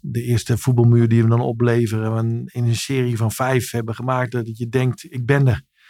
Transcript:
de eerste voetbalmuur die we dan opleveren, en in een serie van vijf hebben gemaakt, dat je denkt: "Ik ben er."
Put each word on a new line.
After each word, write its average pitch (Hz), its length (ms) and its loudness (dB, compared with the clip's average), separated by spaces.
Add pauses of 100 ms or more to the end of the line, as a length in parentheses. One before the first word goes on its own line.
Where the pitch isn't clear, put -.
de 120 220 -6
eerste 120 340 0
voetbalmuur 117 500 4
die 117 160 4
we 113 60 4
dan 117 120 2
opleveren, 117 760 0
en 113 280 -4
in 123 200 -6
een 117 100 2
serie 123 420 -2
van 110 140 0
vijf 127 400 0
hebben 117 240 -4
gemaakt, 127 360 -2
dat 113 260 -6
je 117 120 -8
denkt: 127 340 -2 (100)
"Ik 123 120 -8
ben 139 220 4
er." 117 140 2 (280)